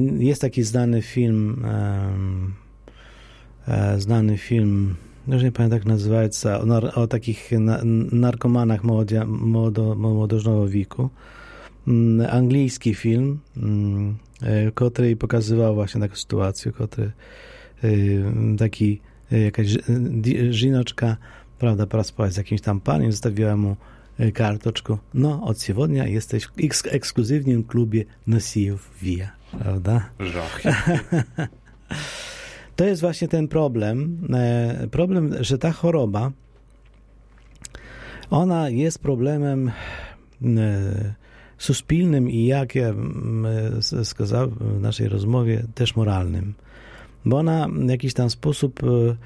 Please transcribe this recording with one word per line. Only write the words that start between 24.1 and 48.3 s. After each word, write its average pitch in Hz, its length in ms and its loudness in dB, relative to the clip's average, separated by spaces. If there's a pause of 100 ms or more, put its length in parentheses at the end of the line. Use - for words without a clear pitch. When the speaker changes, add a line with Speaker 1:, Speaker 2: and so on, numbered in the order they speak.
Speaker 1:
e, 113 120 2
kartoczkę: 107 680 -2 (160)
„No, 139 300 0
od 113 180 -2
сегодня 135 460 0
jesteś 110 360 -2
w - 120 -18
eks-, - 360 -2
ekskluzywnym 127 720 0
klubie 113 420 0 (220)
nosijów 101 640 0 (100)
Via”, 92 300 -4 (280)
prawda? 98 500 0 (100)
Speaker 2:
Żach. 87 420 -6
Speaker 1:
<laughs> 151 840 -2 (1300)
To 175 100 2
jest 190 160 0
właśnie 165 260 -2
ten 156 200 0
problem, 147 840 0
e, 120 580 0
problem, 170 480 0
że 127 180 0
ta 165 140 0
choroba, 135 600 0 (2000)
ona 165 400 2
jest 143 300 0
problemem, 135 720 0 (720)
e, 104 680 0 (440)
suspilnym 151 720 0
i, 117 160 0
jak 135 300 0
ja, 127 120 2
m, 113 580 -4 (320)
s-, - 260 -4
skazał 113 460 -2
w 107 320 -4
naszej 107 280 0
rozmowie, 113 540 0 (120)
też 120 200 -2
moralnym. 95 580 0 (720)
Bo 120 120 4
ona 160 300 2
w 139 220 0
jakiś 127 240 -2
tam 123 160 2
sposób, 143 540 -2